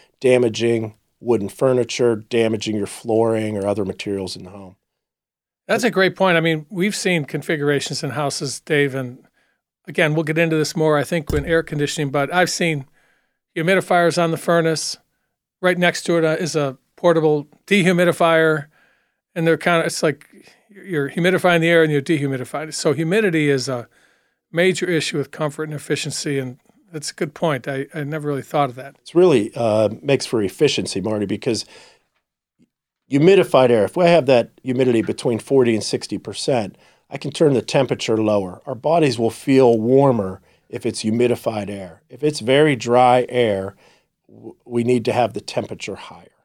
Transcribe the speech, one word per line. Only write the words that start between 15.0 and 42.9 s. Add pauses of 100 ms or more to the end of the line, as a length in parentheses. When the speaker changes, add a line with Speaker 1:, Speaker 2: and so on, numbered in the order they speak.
Speaker 2:
Right
next
to
it,
uh,
is
a (180)
portable (180)
dehumidifier, (680)
and
they're
kinda,
it's
like (420)
you're
humidifying
the
air
and
you're
dehumidifying
it.
So
humidity
is
a (640)
major
issue
with
comfort
and
efficiency,
and (320)
that's
a
good
point.
I,
I
never
really
thought
of
that.
Speaker 1:
It's
really,
uh, (120)
makes
for
efficiency,
Marty,
because (1400)
humidified
air,
if
we
have
that (120)
humidity
between
forty
and
sixty
percent, (320)
I
can
turn
the
temperature
lower.
Our
bodies
will
feel
warmer (280)
if
it's
humidified
air.
If
it's
very
dry